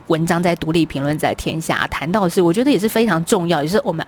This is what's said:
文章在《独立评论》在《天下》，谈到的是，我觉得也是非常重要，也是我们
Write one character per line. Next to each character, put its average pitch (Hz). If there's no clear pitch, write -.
文 160
章 175
在 175
《独 156
立 160
评 143
论》 147
在 143
《天 160
下》， 139
谈 143
到 208
的 175
是， 190
我 170
觉 208
得 277
也 254
是 208
非 226
常 170
重 170
要， 165
也 151
是 196
我 190
们 160